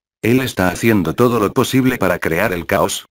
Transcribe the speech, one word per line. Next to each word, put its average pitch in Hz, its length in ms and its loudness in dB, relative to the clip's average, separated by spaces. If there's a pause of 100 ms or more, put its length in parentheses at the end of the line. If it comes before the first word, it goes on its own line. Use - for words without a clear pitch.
(220)
Él 117 180 2
está 104 300 0
haciendo 92 440 0
todo 120 260 2
lo 98 120 0
posible 127 460 0
para 87 220 0
crear 85 340 0
el 87 120 -6
caos, 92 460 -2